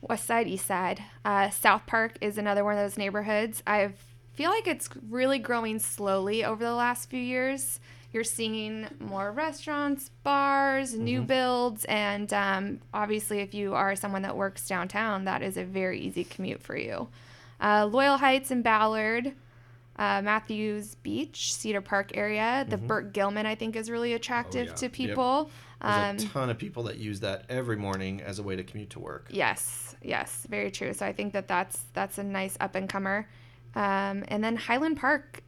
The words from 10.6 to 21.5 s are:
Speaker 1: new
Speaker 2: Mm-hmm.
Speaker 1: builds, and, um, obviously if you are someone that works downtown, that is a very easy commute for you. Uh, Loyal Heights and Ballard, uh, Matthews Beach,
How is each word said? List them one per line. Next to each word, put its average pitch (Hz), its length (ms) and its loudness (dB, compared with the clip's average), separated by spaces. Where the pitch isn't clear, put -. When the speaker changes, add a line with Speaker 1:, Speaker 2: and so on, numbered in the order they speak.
Speaker 1:
new 233 240 0
Speaker 2:
Mm-hmm. 240 80 0
Speaker 1:
builds, 247 580 2
and, 208 480 0
um, 196 480 0
obviously 208 460 0
if 202 140 -6
you 202 200 -2
are 196 200 4
someone 196 280 -4
that 196 140 -4
works 196 300 -4
downtown, 190 580 -2
that 190 180 0
is 185 140 -4
a 180 80 -4
very 185 360 -2
easy 175 240 -4
commute - 380 -6
for - 140 -8
you. 113 320 -4
Uh, 208 240 6
Loyal 269 320 6
Heights 269 340 4
and 247 140 2
Ballard, 220 680 4
uh, 202 260 2
Matthews 214 720 0
Beach, - 580 -4